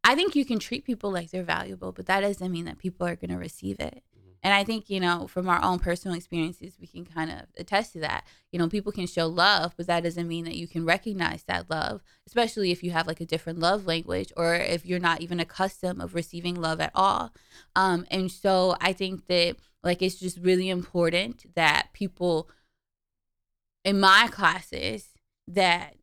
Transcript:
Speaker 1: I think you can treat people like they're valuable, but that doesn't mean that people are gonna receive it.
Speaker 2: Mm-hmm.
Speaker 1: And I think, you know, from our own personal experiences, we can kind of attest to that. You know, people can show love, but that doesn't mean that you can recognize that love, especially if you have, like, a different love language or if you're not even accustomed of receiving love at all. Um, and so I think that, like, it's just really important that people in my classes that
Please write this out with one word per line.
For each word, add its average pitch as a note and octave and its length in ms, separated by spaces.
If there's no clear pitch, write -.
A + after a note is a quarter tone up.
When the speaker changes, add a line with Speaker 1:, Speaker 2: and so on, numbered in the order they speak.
Speaker 1:
I B3 120
think F4+ 180
you C#4+ 100
can A3 140
treat - 260
people G#3 280
like E3+ 180
they're F#3 140
valuable, F3+ 480
but F3+ 140
that G3 160
doesn't G3 280
mean E3+ 140
that - 140
people F3+ 280
are E3+ 80
gonna F3+ 240
receive F3+ 400
it. - 240
Speaker 2:
Mm-hmm. - 120
Speaker 1:
And G3 100
I G3+ 120
think, A3 260
you F#3+ 80
know, F3 300
from F#3 200
our F3 140
own F3+ 160
personal F3 380
experiences, E3+ 640
we F3 80
can F3 160
kind E3 260
of - 120
attest G3+ 360
to E3+ 80
that. - 240
You E3+ 80
know, E3+ 100
people G#3 220
can F#3 160
show E3 220
love, F3 480
but E3+ 100
that E3+ 160
doesn't E3+ 240
mean E3 200
that E3 100
you E3+ 100
can E3 180
recognize F3+ 600
that - 260
love, E3 320
especially A3+ 460
if F3 100
you F3 80
have, E3 160
like, E3 140
a E3+ 40
different E3 360
love F#3+ 260
language F3 500
or E3+ 200
if E3+ 280
you're F3+ 140
not E3+ 220
even F3 180
accustomed F3+ 640
of F3 140
receiving E3+ 400
love E3 240
at D#3 160
all. - 360
Um, F#3 340
and F#3 180
so F#3 520
I F#3+ 120
think F#3+ 360
that, F3 260
like, F3 180
it's F3+ 140
just F#3 220
really F#3 300
important F3+ 880
that D#3+ 380
people F3+ 580
in G3 160
my G3+ 320
classes - 800
that F3 560